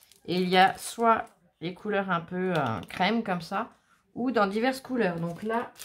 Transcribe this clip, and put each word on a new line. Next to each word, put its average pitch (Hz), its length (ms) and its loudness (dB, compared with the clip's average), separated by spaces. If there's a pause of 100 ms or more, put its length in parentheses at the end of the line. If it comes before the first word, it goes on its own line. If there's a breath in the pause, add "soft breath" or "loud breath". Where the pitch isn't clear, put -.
(260 soft breath)
Et 180 160 0
il 180 80 2
y 185 80 2
a 185 200 6
soit 226 480 2 (360)
les 175 120 -6
couleurs 196 360 -2
un 170 120 0
peu, 180 360 -2
euh, 113 220 0 (100)
crème 220 340 0
comme 175 180 -2
ça, 202 280 -6 (460 soft breath)
ou 254 160 -2
dans 214 160 4
diverses 233 340 0
couleurs. 190 380 0
Donc 170 240 -4
là, 226 280 -2 (140)